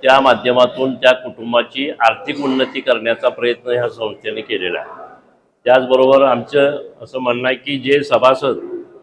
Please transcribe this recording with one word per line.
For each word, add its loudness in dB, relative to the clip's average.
त्या 6
माध्यमातून 2
त्या 4
कुटुंबाची -4
आर्थिक -2
उन्नती -2
करण्याचा 0
प्रयत्न -4
ह्या -2
संस्थेने -8
केलेला -6
आहे. -12
त्याचबरोबर 4
आमचं 0
असं -12
म्हणणं -2
आहे 0
की -8
जे 0
सभासद 2